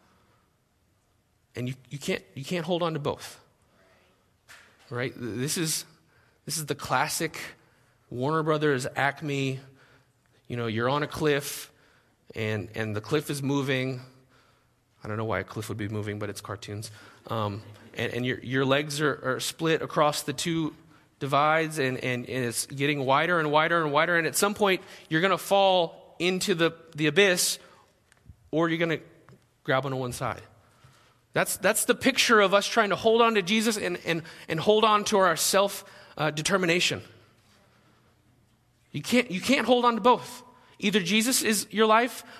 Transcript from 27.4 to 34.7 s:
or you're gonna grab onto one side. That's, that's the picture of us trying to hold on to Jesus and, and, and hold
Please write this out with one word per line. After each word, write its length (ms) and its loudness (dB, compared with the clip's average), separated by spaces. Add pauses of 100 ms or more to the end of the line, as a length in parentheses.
or 200 2
you're 80 0
gonna 220 0 (640)
grab 200 2
onto 140 -4
one 140 -6
side. 280 -6 (920)
That's, 240 0
that's 260 2
the 100 2
picture 460 4
of 140 6
us 120 4
trying 220 2
to 80 2
hold 240 4
on 140 6
to 80 2
Jesus 340 0
and, 300 -4
and, 160 0 (260)
and 100 -2
hold 240 4